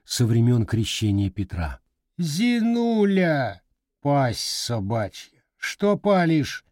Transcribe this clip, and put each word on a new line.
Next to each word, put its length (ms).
со 220
времен 400
крещения 640
Петра. 480
«Зинуля, 1400
пасть 380
собачья, 1000
что 400
палишь? 760